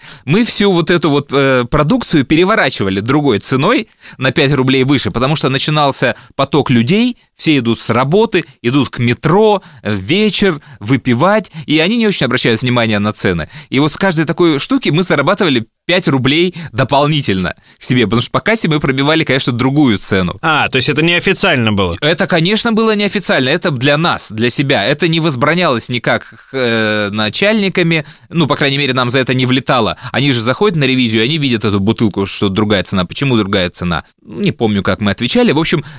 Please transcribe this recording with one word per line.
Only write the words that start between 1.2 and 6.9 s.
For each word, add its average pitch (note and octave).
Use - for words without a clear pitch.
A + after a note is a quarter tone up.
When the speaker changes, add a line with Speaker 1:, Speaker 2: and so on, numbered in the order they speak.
Speaker 1:
э, C3
продукцию D3+
переворачивали D#3
другой C3
ценой C3+
на C3
пять C#3
рублей C3
выше, B2+
потому C3
что D3
начинался C3+
поток C#3
людей, F3+